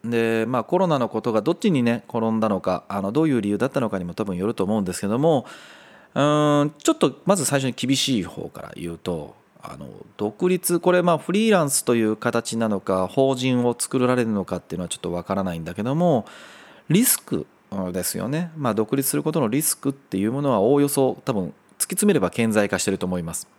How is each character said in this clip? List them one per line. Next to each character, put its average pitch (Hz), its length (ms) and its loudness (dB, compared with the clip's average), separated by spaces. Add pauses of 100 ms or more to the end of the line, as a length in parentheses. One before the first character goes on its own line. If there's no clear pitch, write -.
で、 113 420 0
ま 127 120 -2
あ、 110 40 -4
コ - 140 -2
ロ 190 80 2
ナ 151 140 2
の 117 100 -2
こ 110 140 -4
と 123 80 -2
が 107 100 2
ど 151 120 0
っ - 20 0
ち 208 160 0
に 135 100 2
ね、 117 260 0
転 113 220 -2
ん 110 100 0
だ 110 80 2
の 95 140 0
か、 92 260 -2
あ 98 140 -4
の、 98 100 -2
ど 147 120 2
う 156 60 2
い - 20 2
う 120 100 2
理 101 80 -2
由 101 80 0
だ 117 80 0
っ 139 60 0
た - 80 -2
の 113 100 -2
か 101 80 -4
に 90 80 -4
も 87 80 -8
多 107 120 -4
分 92 120 -4
よ 92 80 -2
る 117 80 0
と 98 100 -2
思 104 140 0
う 107 40 0
ん 92 40 -2
で 90 80 -4
す - 80 -8
け 101 60 -4
ど 110 100 0
も、 147 300 2 (680)
う - 60 -4
ー 147 460 2
ん、 151 120 -4
ち - 120 -2
ょ - 20 4
っ 320 60 0
と 143 280 0
ま 196 100 4
ず 156 100 -2
最 139 160 0
初 135 60 -2
に 120 60 -2
厳 131 220 0
し 127 240 0
い 87 40 -2
方 - 260 -10
か - 120 -18
ら - 140 -16
言 85 180 -8
う 82 60 -12
と、 82 340 -6 (300)
あ - 140 -14
の、 71 100 -14 (300)
独 107 320 0
立、 175 300 0
こ 180 120 4
れ、 180 120 4
ま 175 100 4
あ、 156 60 2
フ - 140 -6
リ 220 160 4
ー 208 40 6
ラ 175 100 4
ン 139 60 0
ス - 160 -2
と 127 80 2
い 117 80 2
う 107 160 2
形 117 400 -2
な 113 100 0
の 101 120 0
か、 92 280 0
法 135 280 2
人 123 300 0
を 120 120 2
作 - 220 -2
ら 127 160 2
れ 123 100 2
る 113 60 -2
の 98 120 -2
か 90 140 -6
っ - 20 -6
て - 140 -12
い 87 40 -6
う - 20 -6
の 90 40 -4
は 85 60 -8
ち - 60 -8
ょ - 20 -16
っ - 40 -16
と 85 120 -4
わ 87 100 -6
か 98 120 -4
ら 98 80 -2
な 90 100 -4
い 82 60 -8
ん 82 40 -8
だ 87 120 -10
け 104 80 -6
ど 127 100 -2
も、 156 320 2 (640)
リ 202 160 4
ス - 160 -2
ク - 240 -6 (480)
で 90 100 -4
す - 140 -6
よ 104 100 -4
ね。 160 300 -4
ま 131 140 -2
あ、 - 20 0
独 110 220 0
立 135 120 0
す - 80 -2
る 147 60 0
こ 156 100 -2
と 160 80 0
の 120 100 2
リ 139 120 0
ス - 160 -2
ク 139 140 -4
っ - 20 -2
て - 240 -8
い 98 80 0
う 113 60 0
も 139 100 -4
の 143 80 0
は、 104 120 4
お 120 120 6
お 143 80 4
よ 143 80 2
そ 131 360 2
多 135 60 -2
分 101 120 0
突 85 60 -6
き - 40 -16 (360)
詰 208 200 2
め 180 60 4
れ 127 40 4
ば 131 120 0
顕 113 200 0
在 104 180 4
化 95 100 0
し - 60 -2
て 104 60 0
る 95 60 0
と 98 80 -4
思 92 140 -2
い 85 40 -6
ま 82 120 -8
す。 - 120 -10 (120)